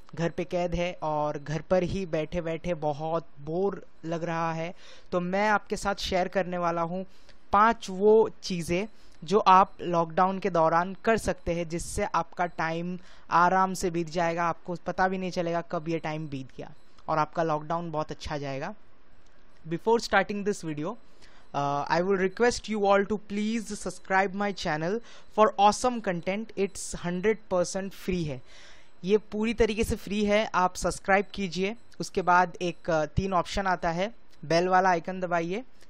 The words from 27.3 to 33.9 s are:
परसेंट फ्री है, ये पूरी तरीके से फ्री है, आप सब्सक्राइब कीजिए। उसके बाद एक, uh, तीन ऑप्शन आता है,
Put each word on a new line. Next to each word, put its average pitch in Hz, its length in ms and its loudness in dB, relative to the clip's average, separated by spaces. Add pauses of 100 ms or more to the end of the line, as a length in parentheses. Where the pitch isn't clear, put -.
परसेंट 190 400 0
फ्री 180 320 -2
है, 135 180 -6 (640)
ये 196 140 4
पूरी 214 360 0
तरीके 214 300 2
से 226 120 0
फ्री 208 300 -2
है, 208 300 4
आप 180 200 2
सब्सक्राइब 196 580 2
कीजिए। 190 420 -2 (240)
उसके 180 220 -2
बाद 180 400 6
एक, 175 160 -2 (120)
uh, 156 260 0
तीन 190 180 2
ऑप्शन 190 340 0
आता 180 220 0
है, 185 240 -2 (320)